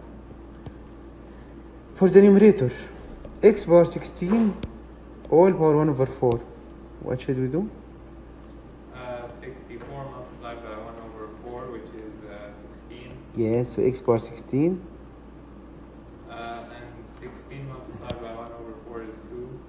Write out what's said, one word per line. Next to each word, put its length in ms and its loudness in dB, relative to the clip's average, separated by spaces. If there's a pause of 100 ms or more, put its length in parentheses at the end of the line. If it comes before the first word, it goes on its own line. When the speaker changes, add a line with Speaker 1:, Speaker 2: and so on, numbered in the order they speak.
(1900)
Speaker 1:
for 140 6
the 140 12
numerator, 480 10 (720)
x 220 6
power 200 8
sixteen 720 0 (760)
all 220 8
power 240 4
one 120 4
over 180 2
four. 320 0 (600)
What 200 -4
should 180 -2
we 100 0
do? 220 -2 (1200)
Speaker 2:
Uh, 280 -10 (180)
sixty-four 640 -14
multiplied 580 -14
by 220 -12
one 100 -14 (120)
over 220 -14 (140)
four, 300 -12
which 220 -12
is, 200 -14 (140)
uh, 240 -14
sixteen. 640 -18 (180)
Speaker 1:
Yes, 360 2
so 120 -2
x 200 2
power 160 2
sixteen. 680 -2 (1500)
Speaker 2:
Uh, 280 -12 (180)
and 300 -18 (140)
sixteen 480 -14
multiplied 540 -12
by 120 -10
one 260 -12
over 140 -14 (120)
four 160 -12
is 120 -14 (160)
two. 180 -10 (200)